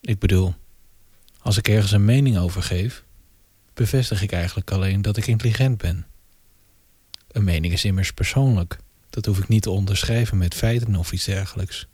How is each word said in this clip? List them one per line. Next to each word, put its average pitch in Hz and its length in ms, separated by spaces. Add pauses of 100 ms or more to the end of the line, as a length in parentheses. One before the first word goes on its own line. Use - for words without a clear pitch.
Ik 104 180
bedoel, 92 360 (840)
als 107 180
ik - 120
ergens 107 240
een 101 120
mening 123 340
over 87 240
geef, 92 420 (720)
bevestig 120 480
ik 104 100
eigenlijk 87 380
alleen 95 320
dat 101 140
ik 107 100
intelligent 117 520
ben. 85 280 (1200)
Een 107 160
mening 85 280
is 87 120
immers 95 280
persoonlijk. 110 680 (320)
Dat - 160
hoef 101 120
ik 95 100
niet 110 140
te 107 80
onderschrijven 98 680
met 87 160
feiten 113 420
of 85 160
iets 90 120
dergelijks. 95 680